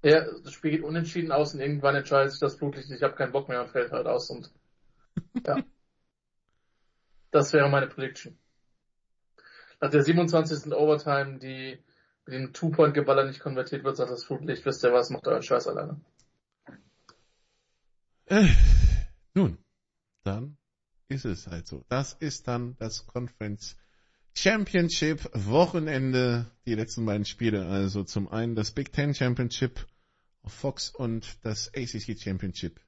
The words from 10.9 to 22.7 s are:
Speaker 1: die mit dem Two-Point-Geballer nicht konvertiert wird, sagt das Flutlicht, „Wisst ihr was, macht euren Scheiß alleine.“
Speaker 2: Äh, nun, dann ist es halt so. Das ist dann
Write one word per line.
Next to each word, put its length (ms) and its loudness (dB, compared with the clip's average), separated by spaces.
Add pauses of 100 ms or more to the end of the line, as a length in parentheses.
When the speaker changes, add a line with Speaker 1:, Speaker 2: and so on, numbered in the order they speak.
Speaker 1:
die 400 -12 (480)
mit 80 -12
dem 180 -6
Two-Point-Geballer 720 2
nicht 160 -8
konvertiert 440 -6
wird, 120 -2
sagt 140 -4
das 140 -10
Flutlicht, 420 -8
„Wisst 180 -4
ihr 80 6
was, 180 4
macht 160 -6
euren 160 0
Scheiß 240 -2
alleine.“ 340 -8 (2250)
Speaker 2:
Äh, 220 8 (840)
nun, 240 2 (680)
dann 320 -6 (520)
ist 160 -8
es 220 -6
halt 200 -12
so. 220 -14
Das 240 -4
ist 360 -10
dann 300 -6